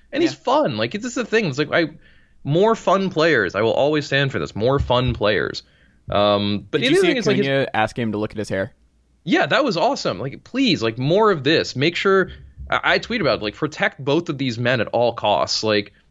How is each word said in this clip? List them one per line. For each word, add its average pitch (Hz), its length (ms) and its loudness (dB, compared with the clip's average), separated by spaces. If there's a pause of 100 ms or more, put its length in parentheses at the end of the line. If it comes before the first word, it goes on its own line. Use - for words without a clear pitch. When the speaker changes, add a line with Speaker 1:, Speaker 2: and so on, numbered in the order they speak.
(120)
Speaker 1:
And 311 120 -2
he's 320 100 0
Speaker 2:
Yeah. - 60 -12
Speaker 1:
fun. 240 380 0
Like, 113 180 -4
it's 208 80 -6
just 247 120 -8
the 247 100 -4
thing. 220 220 0
It's 127 100 -4
like, 147 140 -2
I, 160 180 0 (540)
more 190 320 2
fun 196 340 0
players. 147 460 2
I 101 60 0
will 113 120 2
always 147 320 0
stand 139 260 0
for 101 80 -4
this. 71 160 -6
More 127 240 0
fun 127 340 0
players. 101 500 0 (460)
Um, 101 600 2
but 151 100 0
Speaker 2:
Did 240 60 0
Speaker 1:
the 269 60 4
Speaker 2:
you 359 40 4
Speaker 1:
other 403 40 4
Speaker 2:
see 370 60 4
Speaker 1:
thing 285 100 2
is, 226 100 -2
like, 202 100 2
his 202 100 2
Speaker 2:
Acuna 139 260 0
ask 110 260 0
him 113 140 -2
to 104 40 -4
look 107 140 -4
at - 60 -10
his 104 120 -6
hair? 98 240 -4 (520)
Speaker 1:
Yeah, 262 200 2
that 208 200 2
was 202 100 0
awesome. 165 440 -2
Like, 135 260 -10
please, 247 360 0
like, 113 160 -2
more 180 340 2
of 151 120 -2
this. 147 320 0
Make 147 220 0
sure, 190 340 2 (400)
I, - 120 0
I 170 160 2
tweet 226 200 -6
about 117 200 0
it, 104 40 -8
like, 104 120 -6
protect 156 480 -6
both 160 260 0
of 147 80 -6
these 127 200 -4
men 123 220 0
at 104 80 0
all 117 260 0
costs. 101 500 0
Like, 104 280 0 (200)